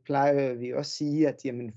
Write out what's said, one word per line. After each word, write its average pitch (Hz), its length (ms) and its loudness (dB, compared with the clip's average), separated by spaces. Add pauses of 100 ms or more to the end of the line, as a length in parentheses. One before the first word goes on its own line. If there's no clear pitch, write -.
plejer 139 480 2
vi 123 200 -6
også 135 60 -2
at 147 60 -4
sige, 147 420 0
at 135 180 -4
jamen, 120 320 -6